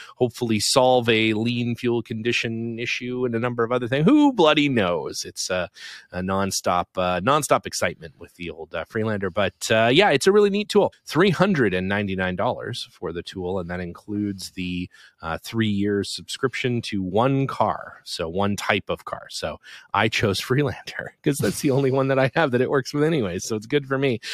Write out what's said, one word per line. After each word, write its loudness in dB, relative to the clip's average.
hopefully 0
solve 4
a 4
lean -2
fuel -2
condition -4
issue -6
and -2
a 0
number 0
of -2
other 0
things. 2
Who 6
bloody 6
knows? 0
It's -8
a, -2
a -6
nonstop, 0
uh, 0
nonstop 2
excitement -6
with -20
the -10
old, -14
uh, -6
Freelander. -4
But, -2
uh, 4
yeah, 6
it's 2
a 6
really 6
neat -2
tool. 4
Three 2
hundred 2
and -2
ninety-nine -2
dollars -4
for -8
the -6
tool, -6
and -8
that -6
includes -6
the, -6
uh, -6
three 0
years 0
subscription -4
to -6
one 2
car, -4
so -6
one 0
type 0
of -4
car. -10
So -8
I 4
chose 0
Freelander -4
<laughs> -20
'cause 2
that's -2
the 2
only 4
one 2
that 2
I 4
have 2
that 2
it 2
works 0
with 2
anyway, 0
so -6
it's -6
good -2
for -2
me. 0